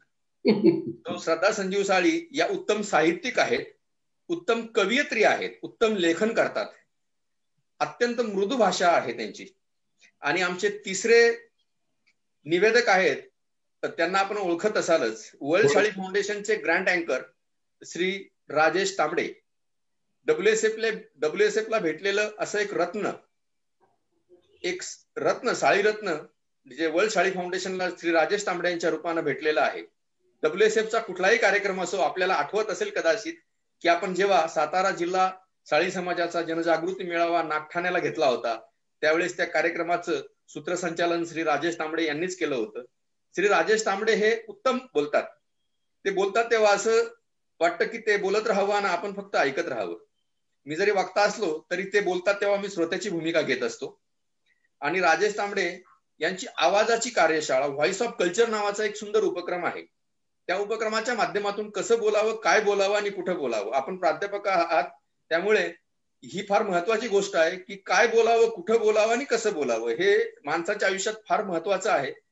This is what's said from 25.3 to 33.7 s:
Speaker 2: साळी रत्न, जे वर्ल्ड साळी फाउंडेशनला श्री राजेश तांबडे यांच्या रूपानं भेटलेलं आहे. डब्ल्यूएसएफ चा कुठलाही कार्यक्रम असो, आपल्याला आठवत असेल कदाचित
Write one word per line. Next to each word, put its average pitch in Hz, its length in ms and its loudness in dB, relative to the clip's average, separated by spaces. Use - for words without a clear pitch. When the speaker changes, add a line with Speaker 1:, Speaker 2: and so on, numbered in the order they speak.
Speaker 2:
साळी 165 280 2
रत्न, 214 320 -2
जे 160 100 0
वर्ल्ड 180 240 0
साळी 185 200 2
फाउंडेशनला 180 580 -6
श्री 170 220 -4
राजेश 165 340 2
तांबडे 175 240 -2
यांच्या 175 200 -2
रूपानं 165 320 -2
भेटलेलं 151 400 0
आहे. 98 200 0
डब्ल्यूएसएफ 208 420 2
चा 226 140 -2
कुठलाही 190 380 2
कार्यक्रम 196 440 0
असो, 180 160 -4
आपल्याला 180 360 0
आठवत 170 320 -2
असेल - 240 -4
कदाचित 165 440 0